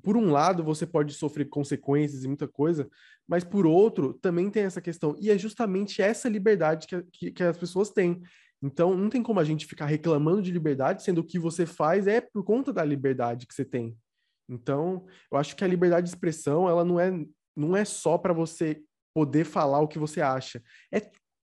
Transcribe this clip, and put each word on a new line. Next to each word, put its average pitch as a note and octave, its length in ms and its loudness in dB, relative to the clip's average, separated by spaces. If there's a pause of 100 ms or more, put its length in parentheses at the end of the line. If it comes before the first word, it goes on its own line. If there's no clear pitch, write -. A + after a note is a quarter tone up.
por G#3 120 2
um A3 160 4
lado E3 320 4
você D#3 220 -2
pode D3+ 280 0
sofrer C#3+ 360 -6
consequências C#3+ 760 -2
e C3 40 -6
muita C#3 200 -6
coisa, D3+ 400 -2 (400)
mas F3 160 0
por F#3 220 2
outro E3 500 4
também F3 360 -2
tem G#3 120 0
essa F#3 180 -6
questão. E3 380 -4
E G#3 120 2
é G#3 60 4
justamente G3+ 640 -4
essa A3 280 0
liberdade F#3+ 560 2
que, F3+ 160 -8 (100)
que, F3 200 -10
que - 120 -6
as E3+ 140 0
pessoas F#3 320 -2
têm. F3 320 0 (400)
Então, E3+ 340 0
não G3 140 0
tem A#3+ 140 0
como G#3+ 160 0
a E3 40 4
gente D#3 220 -2
ficar - 200 -10
reclamando D3+ 560 2
de F#3 100 -4
liberdade, D#3 520 -2
sendo E3+ 200 0
que E3 40 -16
o - 40 -20
que F3+ 80 -4
você E3 260 -2
faz E3+ 420 0
é A3 140 2
por G#3 220 -6
conta B3+ 280 0
da F3+ 120 -2
liberdade C3 640 -2
que - 60 -20
você C3+ 120 -6
tem. A#2 320 -6 (520)
Então, D3 560 -4 (260)
eu C#3 60 0
acho D3 180 -4
que - 80 -6
a F#3+ 40 2
liberdade F3 380 4
de F3 40 -6
expressão, D#3+ 580 0
ela E3+ 160 4
não F3 160 2
é, F#3 120 2 (440)
não D3+ 200 0
é G#3 100 2
só E3+ 320 0
pra F3 160 0
você D#3+ 480 -4 (320)
poder D3+ 320 2
falar D3 340 2
o D3+ 80 4
que D#3 120 -8
você D3+ 220 -4
acha. C3 400 -2 (300)
É G#3+ 180 -2 (380)